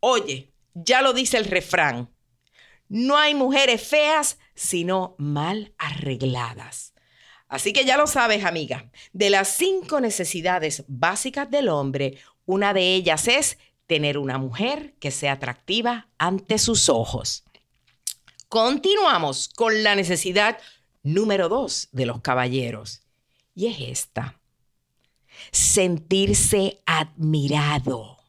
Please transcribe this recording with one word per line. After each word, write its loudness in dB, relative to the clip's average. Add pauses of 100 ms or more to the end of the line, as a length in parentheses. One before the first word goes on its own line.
Oye, 0 (200)
ya 2
lo 4
dice 0
el 2
refrán, -2 (760)
"No 2
hay 4
mujeres 2
feas, 2 (160)
sino -2
mal -4
arregladas". -6 (540)
Así -4
que 4
ya 4
lo 4
sabes, 2
amiga, -4 (220)
de 2
las 4
cinco 0
necesidades -2
básicas -4
del 2
hombre, 0 (280)
una 2
de 4
ellas 2
es 0 (280)
tener 0
una -4
mujer -4
que -6
sea -2
atractiva -4
ante -2
sus 2
ojos. -2 (1040)
Continuamos 2
con 0
la 4
necesidad 0 (440)
número 2
dos -2
de -2
los -6
caballeros, -2 (520)
y -4
es -4
esta: -10 (1080)
sentirse 2
admirado. -2 (100)